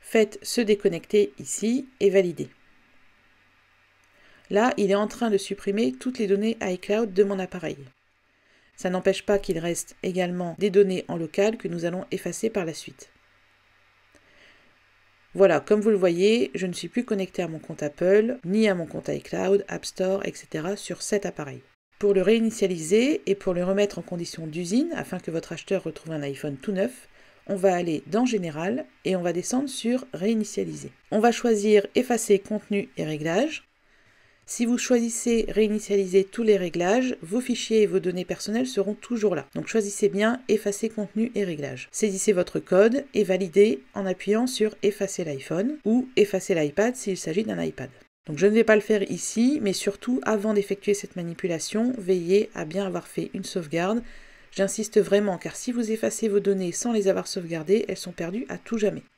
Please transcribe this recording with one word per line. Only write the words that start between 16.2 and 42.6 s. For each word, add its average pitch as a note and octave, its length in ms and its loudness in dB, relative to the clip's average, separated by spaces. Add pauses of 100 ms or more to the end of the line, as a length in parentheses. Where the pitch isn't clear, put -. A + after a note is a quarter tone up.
je F3 120 -4
ne F3 80 -6
suis F3 140 -10
plus B3 180 -4
connecté F#3+ 340 -4
à E3+ 80 -2
mon D#3+ 120 -10
compte - 220 -10
Apple, G3+ 640 2
ni G#3+ 240 2
à F#3+ 60 2
mon E3+ 100 -4
compte - 240 -10
iCloud, F#3 600 0
App E3+ 180 -10
Store, F#3+ 400 -2
et - 80 -8
cetera E3 420 -6
sur - 240 -12
cet G3+ 240 -2
appareil. C#3 380 -8 (380)
Pour G3+ 140 4
le F#3+ 80 4
réinitialiser G#3+ 1040 2
et G3 80 2
pour G3 180 -4
le F3 100 0
remettre G3 360 0
en E3+ 40 -10
condition E3+ 440 -10
d'usine, F3+ 500 0
afin - 220 -8
que F3 120 -8
votre E3 220 -6
acheteur F3+ 320 -4
retrouve D#3+ 300 -10
un D3+ 80 -6
iPhone C#3 340 -6
tout G#3 160 -6
neuf, G3+ 360 -4 (380)
on G3 100 -4
va F#3 180 4
aller E3+ 320 -2
dans G#3 180 0
Général G3 640 -2 (180)
et F#3 120 0
on F3 60 -2
va E3+ 120 0
descendre B3 340 -2
sur B3+ 460 -2
Réinitialiser. F3+ 760 -4 (180)
On G#3+ 100 2
va A#3 100 8
choisir G#3+ 640 4
Effacer A3+ 440 2
contenu G3+ 580 -4
et E3 80 -4
réglages. E3 600 -2 (840)
Si - 180 -4
vous A#3+ 140 0
choisissez A#3 720 0
Réinitialiser G3 760 2
tous A3+ 180 -6
les G#3+ 140 6
réglages, F#3 640 0
vos G3 220 -2
fichiers A3 400 2
et G3+ 40 6
vos F3+ 140 2
données F3+ 240 -4
personnelles G#3+ 420 -4
seront G3+ 280 -2
toujours G#3 400 -2
là. C#3+ 200 -6
Donc D#3+ 120 -6
choisissez G3+ 420 0
bien G#3+ 400 0
Effacer G#3 400 0
contenu A3 460 -4
et G3+ 100 0
réglages. D3 480 -8
Saisissez G3+ 400 2
votre F3+ 280 0